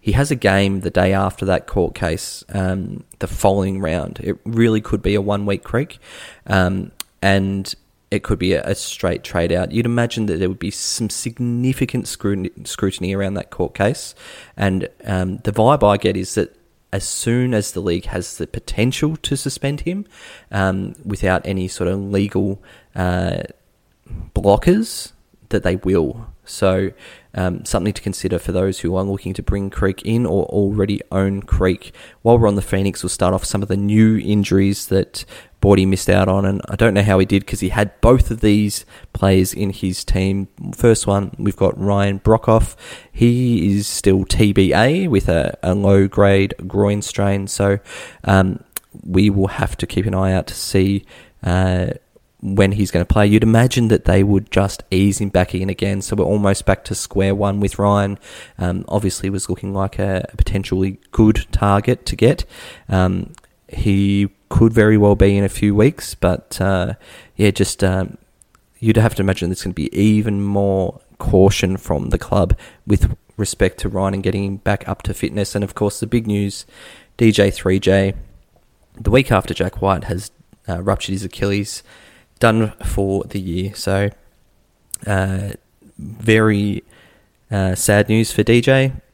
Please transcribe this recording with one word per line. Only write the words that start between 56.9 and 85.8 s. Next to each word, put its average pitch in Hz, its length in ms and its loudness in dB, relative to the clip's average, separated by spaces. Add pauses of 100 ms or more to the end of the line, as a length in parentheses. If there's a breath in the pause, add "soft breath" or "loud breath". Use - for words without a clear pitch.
square 98 400 -2
one 101 280 0
with 98 180 -2
Ryan. 101 400 2 (380 loud breath)
Um, 90 320 -2
obviously 98 400 -2
was 98 180 -6
looking 98 260 -6
like 98 240 -4
a, 98 360 -2
a - 20 -18
potentially 95 640 -2 (120)
good 107 420 4
target 101 540 0
to 98 100 -6
get. 127 260 2 (460 loud breath)
Um, 92 420 0 (380)
he 101 580 2 (220)
could 113 240 4
very 110 240 6
well 101 180 6
be 101 220 4
in 101 80 0
a 95 40 0
few 104 240 0
weeks, 107 420 0
but, - 440 -2
uh, 95 360 0 (420 loud breath)
yeah, 104 120 4
just, - 320 -2
um, 92 360 0 (600)
you'd 110 200 2
have 110 180 4
to 98 80 -2
imagine 95 240 0
there's 90 160 -4
gonna 92 100 -6
be - 240 -6
even 104 460 2
more 98 560 -2 (200)
caution 95 580 4
from - 320 -4
the - 100 0
club - 380 0 (280 loud breath)
with - 300 2 (220)
respect 98 420 -2
to 98 100 -4
Ryan 98 260 -2
and 98 80 -4
getting 98 200 -2
him 98 140 -6
back - 300 -4
up - 160 -8
to 98 100 -4
fitness. - 420 -4
And, 104 80 -2
of 98 120 -8
course, - 260 -2
the - 60 -6
big 113 200 0
news, 101 380 -2 (500 loud breath)
D 113 160 6
J 101 200 4
three 95 280 0
J, 95 360 2 (840)
the - 120 -2
week 127 200 4
after 98 220 0
Jack - 280 -4
White 95 220 0
has, - 260 -8 (380)
uh, 87 140 -6
ruptured 98 320 -2
his 95 100 -6
Achilles, 101 600 -4 (600 soft breath)
done 110 300 2 (100)
for 98 400 -2
the - 160 -8
year. 92 340 -4
So, 98 360 0 (960)
uh, 95 460 -2 (440)